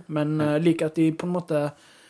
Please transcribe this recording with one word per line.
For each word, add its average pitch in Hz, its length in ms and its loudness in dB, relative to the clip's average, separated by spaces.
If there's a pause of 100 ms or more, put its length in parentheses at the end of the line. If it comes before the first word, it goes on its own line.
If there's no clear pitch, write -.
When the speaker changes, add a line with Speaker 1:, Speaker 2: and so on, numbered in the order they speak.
Speaker 1:
men, 151 320 0
Speaker 2:
Ja. 147 160 2
Speaker 1:
eh, 151 80 2
liker 165 240 2
at 156 80 -6
de 160 160 2
på 160 160 -6
en 175 60 -2
måte 170 260 -2 (500)